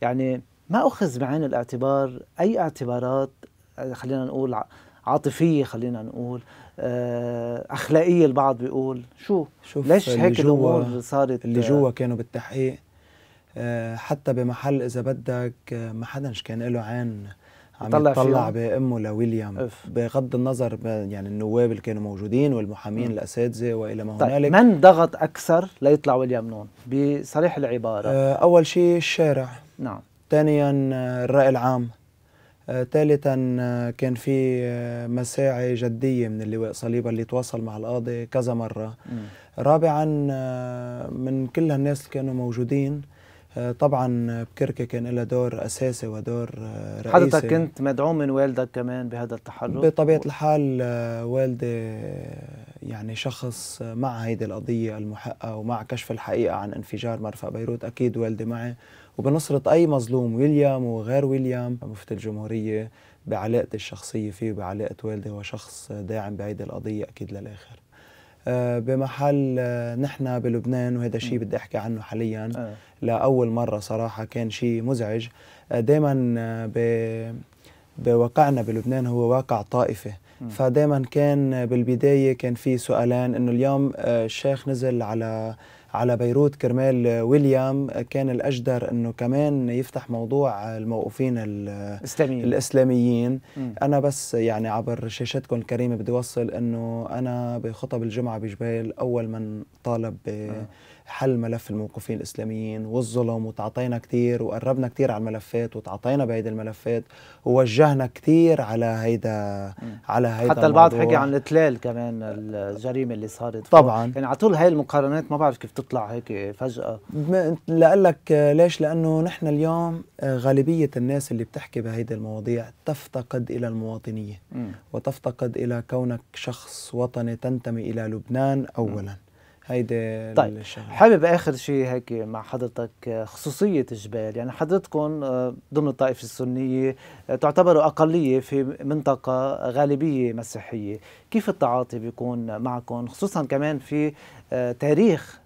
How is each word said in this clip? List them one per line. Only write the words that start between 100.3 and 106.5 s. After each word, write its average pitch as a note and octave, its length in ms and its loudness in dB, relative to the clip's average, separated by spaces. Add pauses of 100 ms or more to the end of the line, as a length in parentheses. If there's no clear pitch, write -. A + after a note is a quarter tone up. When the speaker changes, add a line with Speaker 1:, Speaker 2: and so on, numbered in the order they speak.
Speaker 2:
بحل C3+ 320 -2
ملف A#2 320 -4
الموقوفين G#2+ 480 -8
الإسلاميين A2 680 -8
والظلم، A2+ 600 -2
وتعطينا A#2 520 -4
كتير A#2+ 460 0
وقربنا B2 440 -2
كتير B2+ 240 0
على G#2+ 100 -2
الملفات A2+ 540 -4
وتعطينا B2 500 -2
بهيدي A2+ 240 -2
الملفات A2 540 -4 (420)